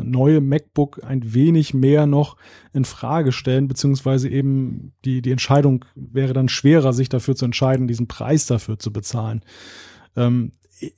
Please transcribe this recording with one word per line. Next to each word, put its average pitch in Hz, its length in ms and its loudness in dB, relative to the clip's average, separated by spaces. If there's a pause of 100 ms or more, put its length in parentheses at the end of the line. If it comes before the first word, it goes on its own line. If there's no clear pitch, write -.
neue 131 360 2
MacBook 143 640 -2
ein 117 300 -6
wenig 151 400 4
mehr 139 320 4
noch 143 320 0 (340)
in 131 140 0
Frage 139 460 -2
stellen, 135 360 0
beziehungsweise 135 600 -2
eben 135 640 -4 (100)
die, 127 200 -4
die 123 80 -2
Entscheidung 135 520 2 (120)
wäre 131 380 -4
dann 131 140 2
schwerer, 139 460 4
sich 127 160 -2
dafür 131 260 -2
zu 131 100 -4
entscheiden, 131 420 0
diesen 117 200 -4
Preis 143 380 -2
dafür 110 320 -4
zu 107 160 -8
bezahlen. 110 500 -6 (720)
Ähm, 120 360 0 (460)